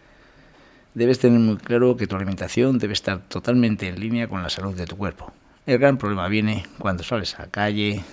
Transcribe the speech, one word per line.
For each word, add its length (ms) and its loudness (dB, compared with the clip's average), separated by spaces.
Debes 260 4
tener 180 8
muy 200 4
claro 380 2
que 120 -4
tu 80 -4
alimentación 640 0
debe 160 -4
estar 340 -4
totalmente 580 0
en 140 -8
línea 260 -4
con 160 -6
la 80 -4
salud 240 -6
de 120 -6
tu 100 -10
cuerpo. 360 -8
El 140 2
gran 180 4
problema 300 -2
viene 400 0
cuando 260 -4
sales 320 -6
a 60 -14
la 60 -14
calle 540 -2